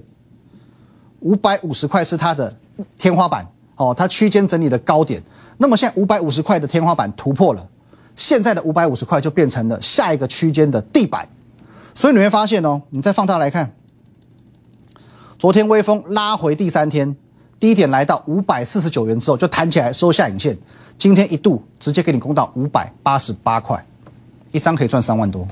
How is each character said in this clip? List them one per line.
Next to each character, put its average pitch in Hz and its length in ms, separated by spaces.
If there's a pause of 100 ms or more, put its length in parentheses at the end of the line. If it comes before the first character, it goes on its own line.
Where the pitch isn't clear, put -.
(1200)
五 185 140
百 202 280
五 156 100
十 147 140
块 175 180
是 175 100
它 160 200
的 131 200 (440)
天 185 160
花 180 120
板 101 200 (280)
哦， 123 220
它 185 100
区 214 220
间 202 180
整 165 140
理 151 80
的 127 100
高 156 240
点。 139 200 (340)
那 277 100
么 233 100
现 233 100
在 - 140
五 202 40
百 202 140
五 165 100
十 143 120
块 175 180
的 147 80
天 165 160
花 170 100
板 107 200
突 - 180
破 151 220
了， 92 120 (500)
现 262 260
在 214 120
的 185 100
五 160 100
百 170 120
五 143 100
十 120 100
块 151 160
就 147 80
变 147 200
成 117 180
了 113 140
下 190 320
一 156 40
个 131 100
区 160 240
间 151 180
的 147 120
地 - 240
板。 - 240 (640)
所 - 160
以 294 40
你 226 60
会 202 100
发 214 160
现 185 200
哦， 143 240
你 139 120
再 196 120
放 202 120
大 185 120
来 143 120
看， 147 240 (1600)
昨 185 160
天 214 140
微 214 140
风 208 260
拉 208 280
回 160 200
第 175 140
三 151 200
天， 143 260 (440)
低 226 140
点 185 160
来 135 140
到 - 220
五 160 160
百 127 240
四 185 160
十 160 80
九 117 180
元 113 120
之 135 120
后 127 60
就 175 100
弹 170 220
起 160 100
来 123 140
收 175 180
下 165 160
影 98 120
线， 113 180 (400)
今 196 160
天 190 180
一 160 60
度 143 260 (160)
直 - 120
接 175 100
给 170 100
你 131 80
攻 135 140
到 143 220
五 131 120
百 104 240 (120)
八 139 140
十 135 140
八 113 280
块， - 260 (640)
一 156 80
张 165 160
可 135 80
以 120 40
赚 123 140
三 113 140
万 110 140
多。 92 220